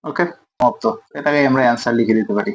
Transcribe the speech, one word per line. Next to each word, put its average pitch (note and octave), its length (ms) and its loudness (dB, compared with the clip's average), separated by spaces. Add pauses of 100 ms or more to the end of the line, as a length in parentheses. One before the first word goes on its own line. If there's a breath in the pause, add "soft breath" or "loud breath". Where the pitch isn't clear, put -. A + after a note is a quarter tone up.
ওকে, E3+ 200 -2 (320)
সমাপ্ত। - 280 -2 (340)
এটাকে D3 200 0 (120)
আমরা C3 160 2
অ্যান্সার A#2+ 320 0
লিখে A2 200 2
দিতে G#2+ 200 -2
পারি। G#2 160 -4